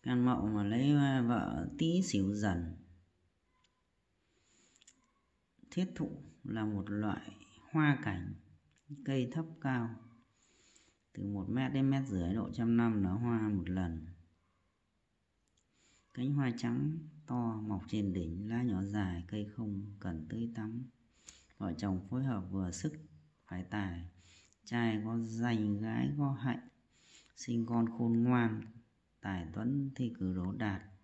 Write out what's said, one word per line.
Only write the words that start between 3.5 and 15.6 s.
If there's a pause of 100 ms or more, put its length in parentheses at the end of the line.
Thiết
thụ (220)
là
một
loại (400)
hoa
cảnh, (680)
cây
thấp (160)
cao, (1160)
từ
một
mét
đến
mét
rưỡi
độ,
trăm
năm
nở
hoa
một
lần. (2000)